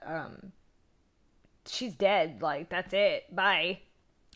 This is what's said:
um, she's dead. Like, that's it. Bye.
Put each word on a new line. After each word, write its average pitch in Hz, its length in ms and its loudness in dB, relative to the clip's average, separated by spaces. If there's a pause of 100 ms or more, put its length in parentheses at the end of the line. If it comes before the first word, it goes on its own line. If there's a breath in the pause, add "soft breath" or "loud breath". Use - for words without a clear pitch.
um, 160 460 -10 (1120)
she's 233 300 -6
dead. 170 460 2
Like, 151 260 -2
that's 180 260 -6
it. 196 400 2
Bye. 185 460 2 (560)